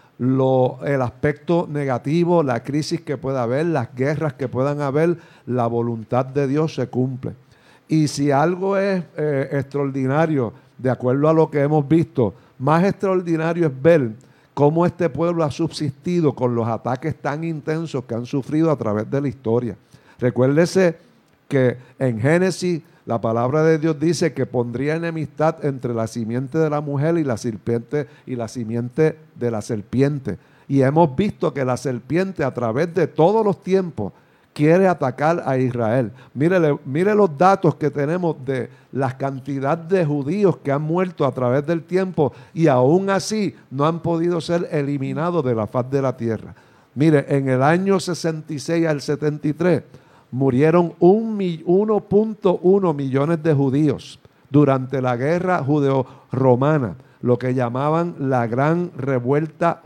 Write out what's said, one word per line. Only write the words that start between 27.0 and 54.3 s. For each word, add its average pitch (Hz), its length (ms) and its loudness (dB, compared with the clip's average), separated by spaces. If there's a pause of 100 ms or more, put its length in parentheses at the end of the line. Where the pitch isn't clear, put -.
y 160 60 0
la 123 140 -2
serpiente, 120 720 -4 (200)
y 127 80 -8
la 117 120 -6
simiente 123 720 -2 (160)
de 120 160 -4
la 110 140 -4
serpiente. 123 720 -2 (300)
Y 139 160 2
hemos 147 320 2
visto 180 360 -2
que 135 140 -4
la 127 100 0
serpiente 151 680 -4
a 127 100 -2
través 127 400 -2
de 170 140 0
todos 208 360 2
los 202 200 -2
tiempos 180 500 -2 (400)
quiere 170 340 4
atacar 147 580 0
a 131 120 0
Israel. 120 540 0 (240)
Mírele, 156 500 2
mire 175 300 2
los 196 200 4
datos 180 400 4
que 147 140 -2
tenemos 151 460 -2 (100)
de 127 240 -4 (220)
la 127 260 -2
cantidad 135 600 -4
de 170 280 0
judíos 147 520 0
que 139 140 -4
han 143 120 0
muerto 170 420 -2
a 131 60 2
través 127 340 0
del 160 180 -2
tiempo 180 500 0 (200)
y 160 140 2
aún 147 420 4
así 196 460 -2 (160)
no 139 160 0
han 165 140 -2
podido 170 400 -2
ser 175 300 -2
eliminados 143 760 -2
de 123 100 0
la 107 100 0
faz 127 240 -4
de 139 120 0
la 131 140 -2
tierra. 104 380 -6 (400)
Mire, 147 360 4
en 135 200 0
el 127 140 2
año 185 360 2
sesenta 160 540 -6
y 143 60 -6
seis 165 260 -2
al 147 160 -2
setenta 151 460 -4
y 151 60 0
tres 170 300 0 (480)
murieron 147 680 4
un 214 380 4
mi-, 170 280 -4
uno 208 360 2
punto 202 600 0
uno 180 320 4
millones 143 480 0
de 160 120 2
judíos 139 640 0 (300)